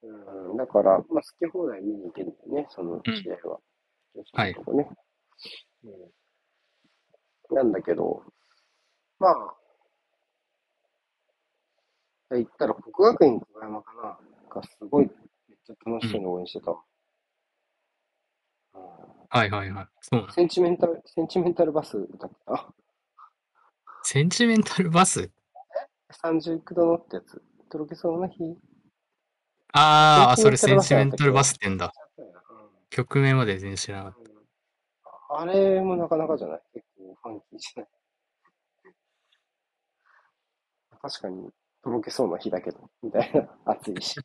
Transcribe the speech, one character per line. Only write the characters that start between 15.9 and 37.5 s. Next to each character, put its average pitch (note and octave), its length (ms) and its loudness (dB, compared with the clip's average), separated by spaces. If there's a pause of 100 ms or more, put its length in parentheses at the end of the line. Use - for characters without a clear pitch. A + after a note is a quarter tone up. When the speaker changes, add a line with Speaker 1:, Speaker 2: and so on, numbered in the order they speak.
Speaker 1:
し A2 60 -6
そ G#2+ 80 -6
う - 20 -4
に F#2+ 60 -8
応 F2+ 140 -6
援 F2+ 60 -12
し - 120 -16
て - 60 -16
た。 E2+ 80 -6
Speaker 2:
う E2+ 60 -8 (2000)
ん。 - 20 -20
Speaker 1:
う - 20 -20
ん。 - 0 - (460)
Speaker 2:
は A#2+ 160 2
い G2 60 -4
は G2+ 140 -6
い F#2+ 60 -10
は G2 120 -12
い。 F#2+ 60 -18 (120)
そ - 160 -4
う A2+ 40 2
な G#2+ 40 -12
ん - 40 -16
だ。 - 60 -20
Speaker 1:
セ F3 80 2
ン F3 60 4
チ F3+ 120 -2
メ F3 100 4
ン F3 60 0
タ F3 120 0
ル、 E3 180 -6
セ - 160 -6
ン D#3+ 60 -6
チ - 100 -4
メ F3 120 0
ン E3 40 -4
タ F3 100 2
ル D#3 60 -2
バ D3 140 -4
ス - 140 -12
歌 F#2+ 280 -12
っ - 40 -16
て - 140 -20
た？ - 300 -10 (1300)
Speaker 2:
セ - 200 -2
ン F3 80 2
チ A#3+ 160 2
メ A3+ 100 4
ン A3 80 4
タ - 180 -4
ル E3+ 80 0
バ F3+ 160 4
ス？ - 160 -2
Speaker 1:
え？ F#2 80 -10 (800)
三 E3 300 -4
十 E3 200 -6
九 - 140 -16
度 E3+ 120 2
の E3+ 100 2
っ - 100 -12
て - 100 -14
や F2+ 60 -10
つ。 - 180 -20 (280)
と D3+ 100 -12
ろ D3+ 80 -8
け D#3 100 -16
そ E3+ 200 -4
う F3 40 -6
な F#3 80 -6
日。 E3 280 -10 (1160)
Speaker 2:
あ D3+ 680 8
ー、 - 20 2
Speaker 1:
セ C#3 80 8
ン C3 80 6
チ - 100 2
メ C3+ 40 6
ン - 60 -
タ - 0 -
ル - 0 -
バ B2+ 60 6
ス - 80 -2
だ C#3+ 60 6
っ C#3 40 6
た C#3 80 2
っ - 20 0
け？ - 0 -
Speaker 2:
そ - 0 -
れ - 0 -
セ - 0 -
ン - 0 -
チ - 0 -
メ - 20 -6
ン - 0 -
タ D3 140 0
ル C3+ 60 6
バ C3+ 120 4
ス - 60 2
っ - 40 -6
て - 80 -14
言 G2 100 -2
う - 20 -2
ん F#2 40 -6
だ。 F2 140 -6 (240)
Speaker 1:
う - 60 -20
ん。 F#2 40 -20 (640)
Speaker 2:
曲 - 280 -2
名 C3+ 160 4
ま C3 100 2
で G2 140 -2
全 G2 120 -10
然 G2 60 -8
知 - 140 -10
ら G2 140 -10
な G2 80 -16
か A2+ 80 -20
っ - 20 -20
た。 A2 80 -20 (1080)
Speaker 1:
う - 0 -
ん。 - 40 -6
あ E3+ 100 -6
れ G3 280 4
も F#3 160 0
な E3+ 120 -2
か E3 80 2
な D#3 120 -2
か D#3 80 0
じ A2 80 -6
ゃ - 20 -10
な D#2 100 -10
い？ E2+ 40 -14 (120)
結 A#2 140 -20 (100)
構 F#2+ 240 -20
フ A#2+ 80 -16
ァ A2 40 -12
ン G2+ 80 -14 (100)